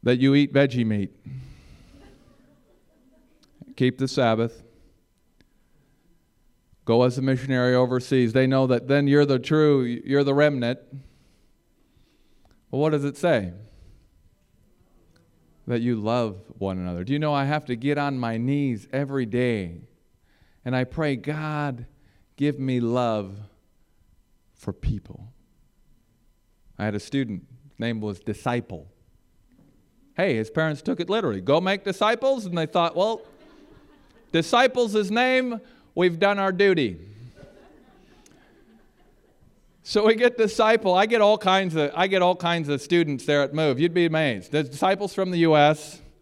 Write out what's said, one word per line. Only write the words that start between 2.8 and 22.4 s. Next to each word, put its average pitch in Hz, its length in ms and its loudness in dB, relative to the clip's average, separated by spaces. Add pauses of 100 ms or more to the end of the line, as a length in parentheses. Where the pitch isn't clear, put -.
keep 127 220 0
the 135 100 -2
Sabbath, 117 540 0 (2250)
go 113 160 4
as 123 160 2
a 131 60 -2
missionary 127 500 0
overseas." 123 600 2
They 131 120 4
know 131 220 2
that 127 200 0
then 143 200 2
you're 143 180 6
the 135 140 2
true, 151 420 2
you're 123 420 -2
the 139 120 0
remnant. 135 420 2 (1900)
Well, 135 120 -4
what 156 100 2
does 143 120 0
it 143 140 -6
say? 117 340 0 (2250)
That 120 140 -2
you 120 160 0
love 110 400 -2 (200)
one 95 220 -6
another. 90 240 -6
Do 120 100 -4
you 147 60 -2
know 151 120 -2
I 139 140 -2
have 147 200 -4
to 123 100 -6
get 143 240 -4
on 143 180 -4
my 117 200 -4
knees 127 540 -4
every 135 360 -4
day 104 540 -4 (840)
and 127 100 -4
I 127 80 0
pray, 143 320 -4
"God, 147 720 -6 (520)
give 143 200 0